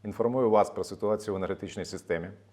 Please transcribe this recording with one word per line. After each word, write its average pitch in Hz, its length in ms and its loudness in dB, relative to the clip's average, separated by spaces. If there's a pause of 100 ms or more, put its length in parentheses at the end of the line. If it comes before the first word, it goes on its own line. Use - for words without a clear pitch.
Інформую 117 460 2
вас 104 200 6
про 92 140 -6
ситуацію 104 500 -2
в - 20 -2
енергетичній 95 480 -4
системі 85 440 -4 (240)